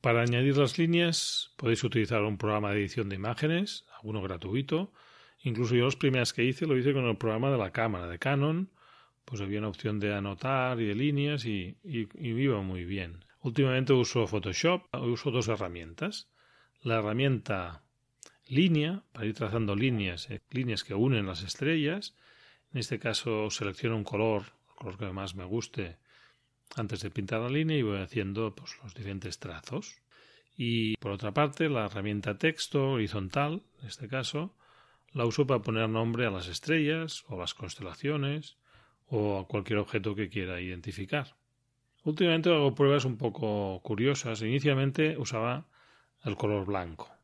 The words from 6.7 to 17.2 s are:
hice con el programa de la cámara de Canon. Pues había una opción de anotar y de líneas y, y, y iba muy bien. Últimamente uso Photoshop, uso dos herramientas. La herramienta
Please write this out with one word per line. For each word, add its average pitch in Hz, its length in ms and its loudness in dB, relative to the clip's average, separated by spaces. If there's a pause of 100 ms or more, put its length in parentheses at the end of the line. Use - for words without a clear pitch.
hice 135 160 4
con 131 120 2
el 113 120 4
programa 117 340 2
de 131 60 4
la 95 140 0
cámara 101 360 0
de 87 120 -8
Canon. 151 500 2 (560)
Pues 104 160 -8
había 101 180 -2
una 107 80 -2
opción 104 320 -4
de 104 140 0
anotar 123 680 0
y 113 60 2
de 101 100 0
líneas 143 500 0
y, 98 380 -4
y, 120 240 -4 (100)
y 123 120 -6
iba 117 320 2
muy 92 240 -4
bien. 87 400 -8 (160)
Últimamente 131 500 2
uso 120 360 4
Photoshop, 110 640 0
uso 123 380 -2
dos 113 160 0
herramientas. 90 840 -6 (520)
La 113 180 2
herramienta 107 840 0 (640)